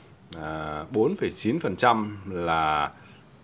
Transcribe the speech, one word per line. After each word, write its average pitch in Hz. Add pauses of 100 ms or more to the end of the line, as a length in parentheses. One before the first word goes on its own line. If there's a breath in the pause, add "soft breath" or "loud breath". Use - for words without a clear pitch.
(400 loud breath)
à, 78
bốn 135
phẩy 95
chín 131
phần 95
trăm 107 (120)
là, 80 (540 loud breath)